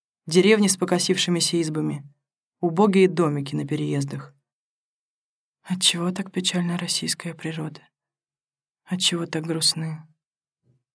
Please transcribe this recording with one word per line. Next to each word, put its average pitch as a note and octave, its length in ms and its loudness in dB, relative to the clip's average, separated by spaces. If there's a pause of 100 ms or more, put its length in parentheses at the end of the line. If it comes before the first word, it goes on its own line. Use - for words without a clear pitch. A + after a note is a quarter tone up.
(260)
деревни G3 420 6
с F#3 100 0
покосившимися F3 840 0
избами, D3+ 420 -4 (560)
убогие F#3 480 6
домики D3+ 480 0
на D3 120 -4
переездах. C#3+ 680 -4 (1300)
Отчего F#3 500 -2
так F#3+ 200 -6
печальна F3 460 -2
российская E3+ 560 -4
природа? D#3+ 480 -10 (1040)
Отчего F3 420 -2
так D#3+ 180 -4
грустны? D#3+ 560 -2 (920)